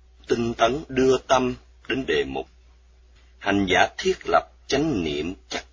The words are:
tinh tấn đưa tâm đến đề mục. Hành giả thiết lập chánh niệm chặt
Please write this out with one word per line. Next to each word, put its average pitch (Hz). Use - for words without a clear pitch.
tinh 117
tấn 127
đưa 131
tâm 127
đến 131
đề 73
mục. 67
Hành 101
giả 90
thiết 185
lập -
chánh 139
niệm 76
chặt -